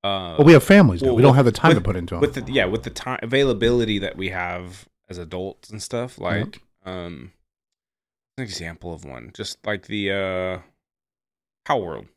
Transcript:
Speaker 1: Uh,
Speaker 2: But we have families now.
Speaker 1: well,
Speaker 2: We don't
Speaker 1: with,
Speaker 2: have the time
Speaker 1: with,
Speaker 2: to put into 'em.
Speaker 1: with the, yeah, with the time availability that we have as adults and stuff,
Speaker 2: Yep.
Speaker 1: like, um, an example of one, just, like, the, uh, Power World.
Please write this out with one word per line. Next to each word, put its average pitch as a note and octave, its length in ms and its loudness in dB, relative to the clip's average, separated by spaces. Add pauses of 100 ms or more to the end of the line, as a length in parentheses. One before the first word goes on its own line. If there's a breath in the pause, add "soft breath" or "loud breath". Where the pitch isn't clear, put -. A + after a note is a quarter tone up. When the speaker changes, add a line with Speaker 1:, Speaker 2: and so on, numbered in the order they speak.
Speaker 1:
Uh, F#2 300 -6
Speaker 2:
But D3 80 6
we E3+ 80 10
have C#3 100 8
families D3 380 6
now. C3 80 2
Speaker 1:
well, A#2+ 60 2
Speaker 2:
We A#2+ 60 4
don't C3+ 100 8
Speaker 1:
with, B2+ 40 6
Speaker 2:
have C3+ 80 6
the A#2 80 4
time - 160 0
Speaker 1:
with, E3 100 6
Speaker 2:
to F2+ 60 -6
put G2+ 100 -2
into F2 220 -8
'em. E2+ 40 -4
Speaker 1:
with D3 140 -2
the, C3 180 -10
yeah, B2 120 0
with G2+ 180 -4
the - 80 -12
time - 320 -10
availability A#2 760 0
that F#2+ 160 -8
we F#2+ 140 -8
have F2+ 580 -10 (200)
as F2+ 100 -14
adults F2+ 520 -12
and G#2+ 100 -14
stuff, A#2+ 380 -10
Speaker 2:
Yep. - 20 -16
Speaker 1:
like, G#2 420 -6 (220)
um, F2 480 -14 (1040)
an C3 60 -12
example E2+ 480 -14
of C#2+ 120 -16
one, B1 300 -18
just, - 300 -14
like, G#2 220 -6
the, G2+ 240 -4
uh, F#2 480 -4 (1040)
Power B2+ 200 -4
World. D#2 200 -12 (120)